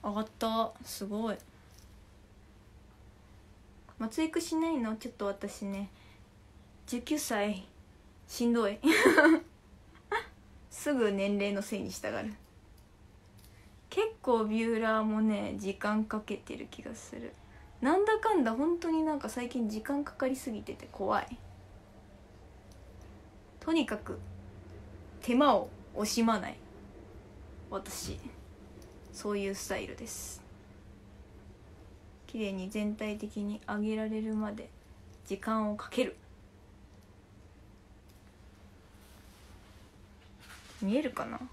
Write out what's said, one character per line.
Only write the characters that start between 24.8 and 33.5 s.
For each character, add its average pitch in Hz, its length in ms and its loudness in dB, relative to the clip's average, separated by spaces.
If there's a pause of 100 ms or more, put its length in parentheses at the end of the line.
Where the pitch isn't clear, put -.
手 240 140 2
間 285 220 8
を - 120 2 (260)
惜 208 120 0
し 233 160 2
ま 220 180 4
な - 80 -6
い。 - 80 -10 (1120)
私。 - 500 -6 (920)
そ 208 200 -4
う 202 60 0
い 196 100 0
う 196 60 -2
ス - 140 -8
タ 190 100 -2
イ - 80 -6
ル - 100 -10
で 226 100 -10
す。 - 360 -10 (1800)
綺 - 120 -8
麗 202 140 0
に 190 180 -4
全 208 240 0
体 214 240 -4
的 214 240 -6
に 208 240 -4